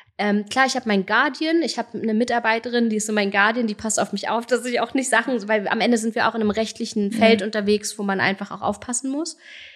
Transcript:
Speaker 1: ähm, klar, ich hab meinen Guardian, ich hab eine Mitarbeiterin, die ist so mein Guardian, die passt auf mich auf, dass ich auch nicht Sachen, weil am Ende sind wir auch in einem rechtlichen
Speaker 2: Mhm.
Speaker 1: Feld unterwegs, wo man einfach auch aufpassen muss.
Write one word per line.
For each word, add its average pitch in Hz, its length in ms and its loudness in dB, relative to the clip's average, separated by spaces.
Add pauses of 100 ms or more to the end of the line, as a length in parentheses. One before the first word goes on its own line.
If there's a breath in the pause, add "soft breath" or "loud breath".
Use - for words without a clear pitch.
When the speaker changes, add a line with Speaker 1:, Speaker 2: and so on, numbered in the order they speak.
(200 loud breath)
Speaker 1:
ähm, 208 260 2
klar, 262 200 2
ich 254 80 -2
hab 247 100 -4
meinen 196 220 2
Guardian, 302 560 2
ich - 160 -4
hab - 160 -8
eine 214 200 -2
Mitarbeiterin, 233 760 0
die 214 60 0
ist 208 100 -2
so 220 60 -4
mein 208 180 0
Guardian, 220 380 4
die 208 80 -4
passt - 240 -2
auf 196 120 0
mich 196 160 -6
auf, 233 180 -2
dass 233 180 0
ich 240 160 -2
auch 233 140 -4
nicht 269 140 -2
Sachen, 226 380 2
weil 214 220 0
am 220 120 0
Ende 233 160 4
sind 220 200 -2
wir 233 100 0
auch 226 80 0
in 233 60 -4
einem 214 100 2
rechtlichen 220 560 -2
Speaker 2:
Mhm. 202 60 -2
Speaker 1:
Feld 220 300 4
unterwegs, 208 560 -2
wo 214 40 -6
man 196 160 0
einfach 190 320 0
auch 202 120 -10
aufpassen 240 480 -4
muss. 285 260 -6 (400 loud breath)